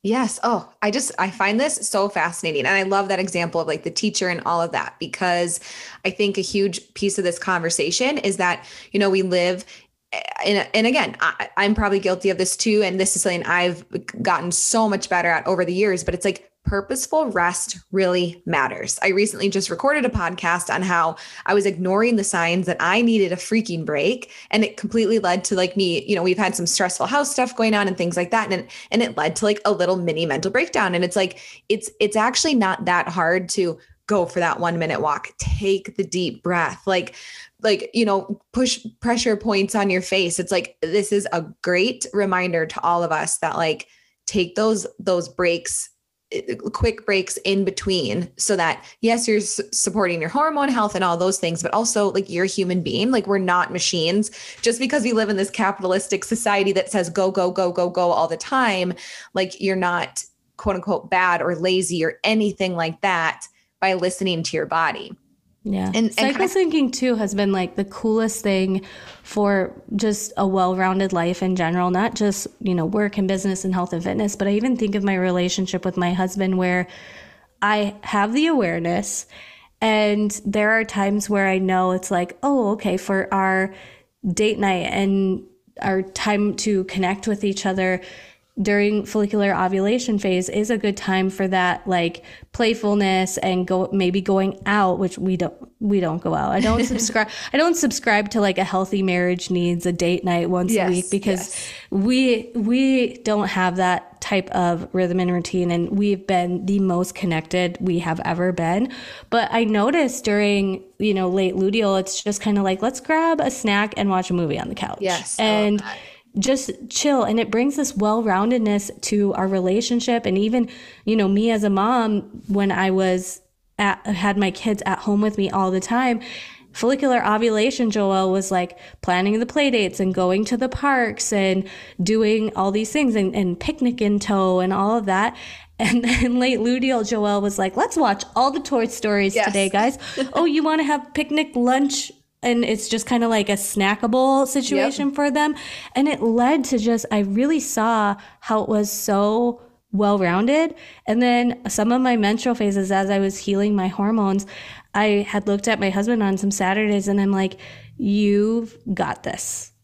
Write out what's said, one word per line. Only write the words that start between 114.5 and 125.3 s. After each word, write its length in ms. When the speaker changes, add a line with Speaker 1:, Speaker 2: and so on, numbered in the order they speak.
Speaker 2:
on 100
the 60
couch." 260
Speaker 1:
Yes, 400
I 40
love 200
Speaker 2:
And 160
Speaker 1:
that. 180
Speaker 2:
just 320
chill. 360
And 160
it 100
brings 240
this 220
well-roundedness 1080
to 320
our 140
relationship. 800
And 120
even, 300
you 120
know, 100
me 240
as 140
a 60
mom, 760
when 240
I 220
was 480
at, 260
had 300
my 160
kids 340
at 140
home 220
with 140